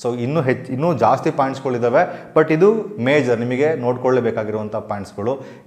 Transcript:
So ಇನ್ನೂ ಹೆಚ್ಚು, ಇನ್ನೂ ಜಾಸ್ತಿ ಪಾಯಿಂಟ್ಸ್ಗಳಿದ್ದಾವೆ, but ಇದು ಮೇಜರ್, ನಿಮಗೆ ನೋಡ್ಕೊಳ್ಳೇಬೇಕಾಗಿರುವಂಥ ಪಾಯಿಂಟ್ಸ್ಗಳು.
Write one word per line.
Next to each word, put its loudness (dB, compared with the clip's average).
So -4
ಇನ್ನೂ 0
ಹೆಚ್ಚು, 0
ಇನ್ನೂ 0
ಜಾಸ್ತಿ 2
ಪಾಯಿಂಟ್ಸ್ಗಳಿದ್ದಾವೆ, 0
but 4
ಇದು 6
ಮೇಜರ್, 2
ನಿಮಗೆ 0
ನೋಡ್ಕೊಳ್ಳೇಬೇಕಾಗಿರುವಂಥ -2
ಪಾಯಿಂಟ್ಸ್ಗಳು. -6